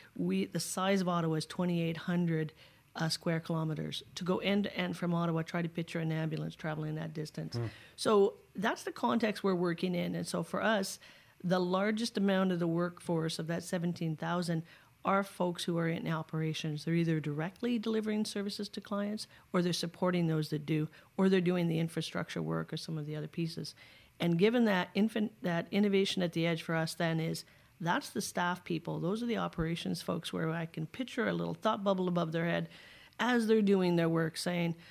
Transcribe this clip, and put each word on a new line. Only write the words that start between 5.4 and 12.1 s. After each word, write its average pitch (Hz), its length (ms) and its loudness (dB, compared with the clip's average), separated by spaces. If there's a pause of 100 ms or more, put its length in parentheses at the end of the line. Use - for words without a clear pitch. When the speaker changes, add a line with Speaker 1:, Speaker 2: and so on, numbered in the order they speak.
Speaker 1:
try 170 180 -4
to 170 80 -2
picture 165 300 -6
an 160 140 -2
ambulance 160 420 -2
traveling 156 400 -6
that 156 180 -6
distance. 156 440 -8
Speaker 2:
Hmm. 117 100 -2 (300)
Speaker 1:
So 208 380 6 (200)
that's 226 300 -2
the 359 80 -6
context 233 520 0
we're 190 100 2
working 175 400 0
in. 175 200 -2
And 170 120 -4
so 175 160 -2
for 180 200 -4
us, 196 360 0 (460)
the 185 160 2
largest 202 560 0